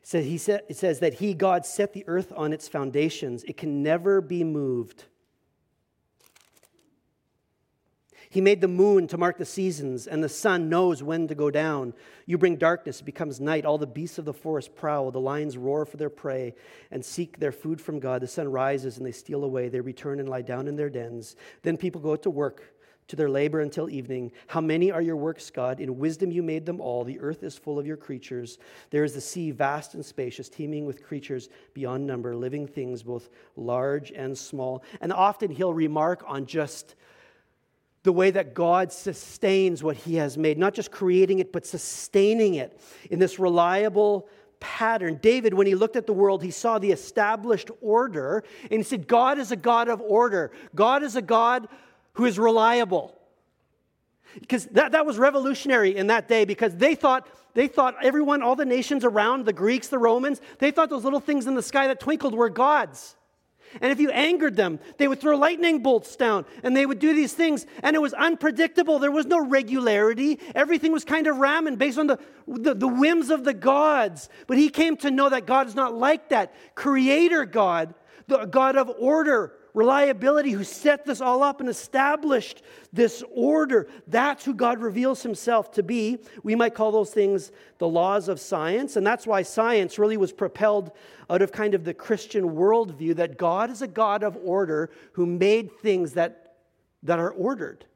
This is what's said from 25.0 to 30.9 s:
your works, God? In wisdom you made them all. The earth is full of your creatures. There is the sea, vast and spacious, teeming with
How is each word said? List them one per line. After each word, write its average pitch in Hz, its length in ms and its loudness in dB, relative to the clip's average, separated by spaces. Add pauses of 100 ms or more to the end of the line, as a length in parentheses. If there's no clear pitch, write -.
your 165 160 -2
works, 156 340 -8
God? 127 300 -6
In 131 160 -8
wisdom 156 340 -4
you 175 120 -4
made 160 240 -6
them 175 160 -8
all. 123 220 -4
The 131 160 -12
earth 156 220 -8
is - 140 -12
full 147 220 -8
of 143 80 -8
your 156 100 -8
creatures. 123 600 -14 (320)
There 147 140 0
is 139 100 -4
the 135 80 -10
sea, 170 280 -8
vast 143 440 -6
and 160 100 -12
spacious, 123 460 -12
teeming 147 340 -10
with 139 180 -10